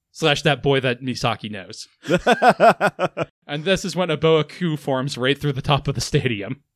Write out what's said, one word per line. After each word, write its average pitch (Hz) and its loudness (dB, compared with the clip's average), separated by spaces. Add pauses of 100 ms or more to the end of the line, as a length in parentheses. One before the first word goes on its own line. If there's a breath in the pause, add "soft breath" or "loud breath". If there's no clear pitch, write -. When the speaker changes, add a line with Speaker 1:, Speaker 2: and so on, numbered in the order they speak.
(140)
Speaker 1:
Slash 147 0
that 139 0
boy 139 2
that 123 -2
Misaki 117 -4
knows. - -14 (180)
Speaker 2:
<laughs> 196 4 (360)
Speaker 1:
And 147 -8
this 185 0
is 175 -6
when 175 0
a 151 -2
Boa 160 4
Ku 160 -4
forms 135 -4
right 131 2
through 143 -2
the 127 -6
top 147 0
of 139 -2
the 120 -4
stadium. 120 -2 (120)